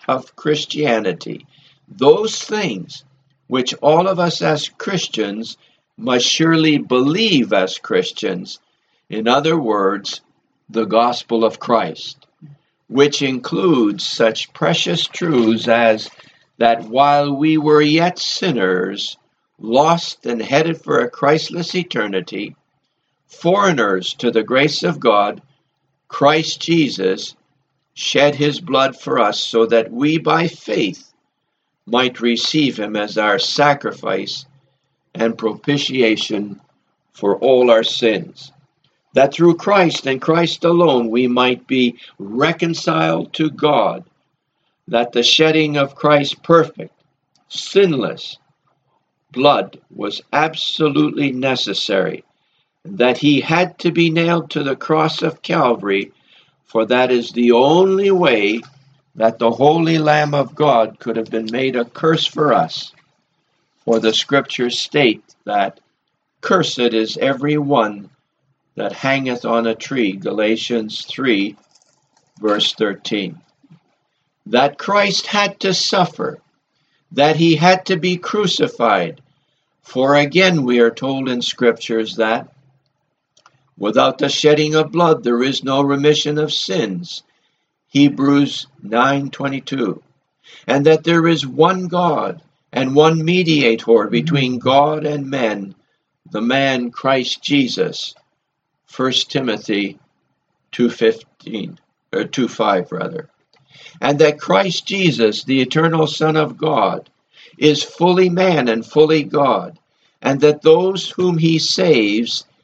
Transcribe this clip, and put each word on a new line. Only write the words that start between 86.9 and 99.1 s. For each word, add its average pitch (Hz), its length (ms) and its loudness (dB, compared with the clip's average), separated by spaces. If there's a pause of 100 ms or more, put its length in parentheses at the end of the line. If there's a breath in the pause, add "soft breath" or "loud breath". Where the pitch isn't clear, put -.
Hebrews 139 800 2 (140)
nine 131 480 0
twenty-two, 135 720 -6 (640 loud breath)
and 143 180 2
that 156 180 4
there 165 240 2
is 156 180 0
one 175 420 2
God 151 540 -2 (320)
and 131 200 -2
one 160 300 4
mediator 139 840 2
between 123 520 -2
God 147 460 2
and 143 240 -6
men, 104 460 -4 (540)
the 107 120 -6
man 127 500 -2
Christ 131 500 -2
Jesus, 123 720 -2 (720)
First - 460 -4